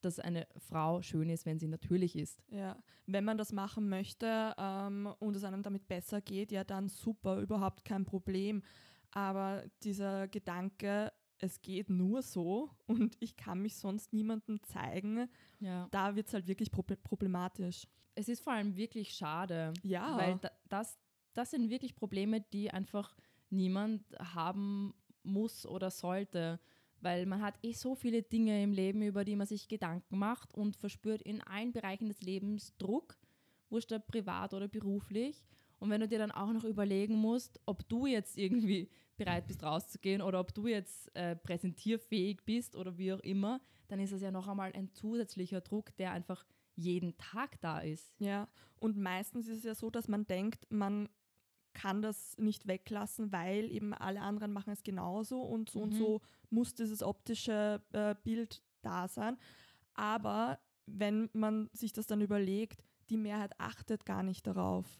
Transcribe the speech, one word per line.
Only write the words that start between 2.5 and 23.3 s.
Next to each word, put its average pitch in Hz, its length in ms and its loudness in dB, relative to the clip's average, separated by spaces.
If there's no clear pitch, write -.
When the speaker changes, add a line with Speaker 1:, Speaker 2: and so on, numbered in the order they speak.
Speaker 2:
wenn 196 160 2
man 220 140 2
das 208 160 -2
machen 202 380 0
möchte, 220 680 0
ähm, 196 640 -2
und 208 180 0
es 196 80 -4
einem 196 180 -4
damit 196 260 -4
besser 190 340 -2
geht, 202 300 -4
ja, 190 120 0
dann 196 240 -2
super, 196 500 0
überhaupt 190 460 0
kein 196 220 0
Problem. 196 560 0
Aber 196 500 0
dieser 196 460 0
Gedanke, 202 840 -2
es - 220 -2
geht 180 300 -2
nur 190 320 4
so 196 480 0
und 220 340 4
ich - 160 -8
kann 185 240 -4
mich 208 160 -2
sonst 202 380 -4
niemandem 214 480 0
zeigen, 220 680 -2
Speaker 1:
Ja. 180 320 -4
Speaker 2:
da 196 260 2
wird's 214 160 -2
halt 185 140 -2
wirklich 190 240 0
prob-, - 320 -2
problematisch. 180 840 -2
Speaker 1:
Es 208 160 -4
ist 240 100 -2
vor 269 140 -2
allem 202 220 0
wirklich 220 360 -4
schade, 165 720 -2
Speaker 2:
Ja. 190 340 0
Speaker 1:
weil 185 220 4
da-, - 140 -6
das, 208 280 -4
das 240 160 -2
sind 240 180 2
wirklich 214 260 -2
Probleme, 208 460 2
die 208 300 -2
einfach 196 440 -4